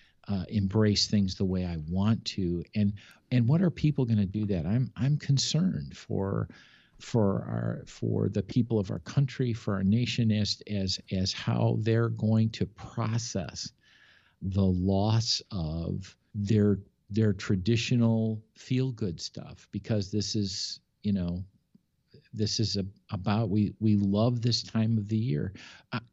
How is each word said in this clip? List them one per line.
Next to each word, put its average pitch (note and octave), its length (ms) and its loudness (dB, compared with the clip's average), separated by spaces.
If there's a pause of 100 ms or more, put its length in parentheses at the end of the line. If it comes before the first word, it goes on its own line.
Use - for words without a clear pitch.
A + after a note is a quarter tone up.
(280)
uh, F#2+ 200 -4
embrace G#2 600 2
things G2 260 2
the G2 100 -2
way F#2 220 0
I F2 100 -4 (140)
want G2 340 0
to. F2 400 -4 (100)
And, G#2 200 2 (360)
and B2 160 2
what D#3 140 4
are F#3 100 4
people C#3+ 360 0
gonna G#2+ 180 4
do G#2 220 -2
that? F#2 180 0
I'm, A2 320 0
I'm C#3+ 220 0
concerned C#3+ 760 0
for, G2+ 540 -2 (520)
for G2+ 460 2
our, A1+ 400 -4
for - 440 -2
the G2+ 120 -2
people A#2 360 0
of F#2+ 120 -2
our - 100 -6
country, C3+ 520 -2
for G#2+ 220 -4
our F#2+ 100 -2
nation, A2+ 480 2
as, G#2 380 0
as, F#2+ 280 -2 (120)
as F#2 240 0
how A#2 460 0
they're A2+ 280 2
going A2 420 2
to - 140 -2
process - 1080 -6 (680)
the F#2+ 240 2
loss G2 840 2
of F2 640 -4 (180)
their, G#2 440 4 (320)
their G#2 240 2
traditional A2+ 1080 2 (120)
feel-good A#2+ 640 -4
stuff, - 500 -14
because G2+ 400 -2
this G#2 240 -2
is, G2 460 -4 (220)
you G#2 100 0
know, F2+ 320 -2 (920)
this A2 260 -2
is G#2 180 0
a, F#2+ 80 -4 (240)
about, G#2 400 0
we, G#2 280 2
we G#2+ 180 4
love G#2 440 2
this A#2 220 0
time A2+ 340 0
of G2+ 100 -2
the A2 120 0
year. A2 340 -2 (400)
Uh, A#2 80 -4 (120)